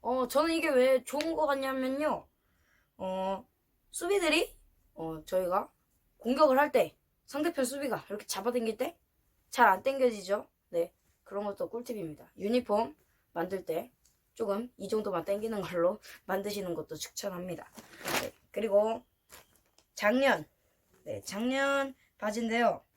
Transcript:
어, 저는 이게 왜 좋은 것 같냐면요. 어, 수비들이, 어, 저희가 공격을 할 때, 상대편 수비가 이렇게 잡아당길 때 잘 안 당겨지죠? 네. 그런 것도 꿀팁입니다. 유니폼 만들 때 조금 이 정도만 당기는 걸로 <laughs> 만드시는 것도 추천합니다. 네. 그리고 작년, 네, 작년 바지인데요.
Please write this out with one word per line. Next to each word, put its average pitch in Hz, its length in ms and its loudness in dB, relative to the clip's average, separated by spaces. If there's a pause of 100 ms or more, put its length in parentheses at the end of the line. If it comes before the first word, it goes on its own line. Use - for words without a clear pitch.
어, 247 280 -2
저는 320 260 2
이게 330 160 0
왜 262 340 6
좋은 320 300 -2
것 302 120 2
같냐면요. 269 800 -2 (680)
어, 190 500 -4 (440)
수비들이, 349 680 0 (380)
어, 160 320 -10
저희가 185 440 0 (480)
공격을 262 400 4
할 285 140 4
때, - 240 2 (300)
상대편 302 380 -2
수비가 254 440 -4
이렇게 - 180 -10
잡아당길 226 500 -2
때 302 200 -6 (540)
잘 - 180 8
안 - 140 4
당겨지죠? 220 680 0 (200)
네. 170 260 -2 (300)
그런 202 200 -6
것도 202 260 -6
꿀팁입니다. 208 680 -10
유니폼 226 560 0 (380)
만들 175 340 -4
때 170 240 -6 (440)
조금 214 420 -4
이 190 120 -10
정도만 202 360 -2
당기는 214 360 -2
걸로 180 400 0 (140)
<laughs> - 120 -20
만드시는 196 480 -4
것도 156 220 -8
추천합니다. 180 720 -8 (540)
네. - 100 -8 (200)
그리고 214 500 2 (920)
작년, 214 520 2 (580)
네, - 180 -8
작년 269 720 -2 (240)
바지인데요. 226 680 0 (120)